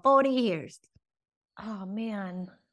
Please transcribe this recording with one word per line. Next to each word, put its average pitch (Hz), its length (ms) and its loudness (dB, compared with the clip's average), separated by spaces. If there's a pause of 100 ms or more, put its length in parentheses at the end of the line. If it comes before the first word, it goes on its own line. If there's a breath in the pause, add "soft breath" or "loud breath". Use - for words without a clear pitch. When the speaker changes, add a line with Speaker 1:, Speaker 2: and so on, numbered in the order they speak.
Speaker 1:
forty 269 280 6
years." 214 500 -2 (800)
Speaker 2:
Oh, 202 260 -10
man. 196 640 -8 (240)